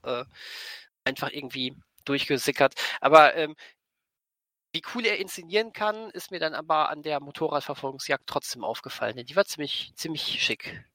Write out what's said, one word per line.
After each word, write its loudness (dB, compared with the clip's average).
äh, -4
einfach -4
irgendwie -8
durchgesickert. 2
Aber, 10
ähm, -2
wie -6
cool 0
er 2
inszenieren -4
kann, -4
ist -14
mir -6
dann 0
aber 2
an -6
der -2
Motorradverfolgungsjagd -4
trotzdem -6
aufgefallen, -6
denn -12
die -10
war 4
ziemlich, -8
ziemlich -6
schick. -4